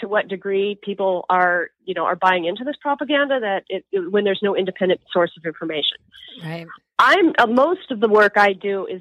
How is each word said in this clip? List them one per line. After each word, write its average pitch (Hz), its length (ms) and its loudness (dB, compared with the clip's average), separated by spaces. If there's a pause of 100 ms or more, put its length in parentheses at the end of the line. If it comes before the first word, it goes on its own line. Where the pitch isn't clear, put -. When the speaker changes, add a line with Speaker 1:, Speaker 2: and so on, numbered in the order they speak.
Speaker 1:
to 220 40 -8
what 208 220 -2
degree 196 540 -4
people 190 480 -2
are, 180 400 2 (160)
you 185 80 -8
know, 165 100 -4
are 170 100 0
buying 180 300 0
into 202 180 -4
this 285 200 -6
propaganda 285 580 -2
that 196 300 -4
it, 185 200 -8
it, 185 220 -4
when 208 100 2
there's 196 200 0
no 202 120 0
independent 185 460 0 (120)
source 170 260 0
of 160 80 -12
information. 156 500 -6 (480)
Speaker 2:
Right. 165 220 -10 (320)
Speaker 1:
I'm, 311 400 4
uh, 240 80 4
most 277 440 0
of 214 100 -8
the 220 80 2
work 208 280 6
I 202 160 4
do 190 340 -6
is 185 140 -10